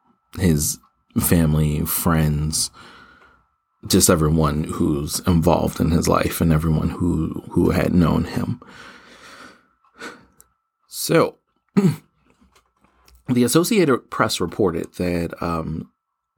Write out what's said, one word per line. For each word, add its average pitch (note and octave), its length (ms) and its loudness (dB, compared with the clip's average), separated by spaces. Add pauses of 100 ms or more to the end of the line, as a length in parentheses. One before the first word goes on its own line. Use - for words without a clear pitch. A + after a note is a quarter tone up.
(380)
his D2+ 420 0 (380)
family, D#2 680 0
friends, D#2 880 -2 (1160)
just G2 220 4
everyone D#2 560 2
who's D2+ 560 -4
involved D#2+ 580 2
in E2 120 0
his E2 180 0
life - 320 0
and E2 100 2
everyone D#2 380 0
who, D#2+ 520 -4 (100)
who F2 180 2
had E2+ 240 0
known E2 320 2
him. - 340 -6 (2250)
So, - 480 -2 (180)
<clears throat> - 1700 -6
the B2 160 2
Associated E3 680 2
Press - 300 -2
reported F2 540 -2
that, F2 460 -4
um, E2 480 -6 (480)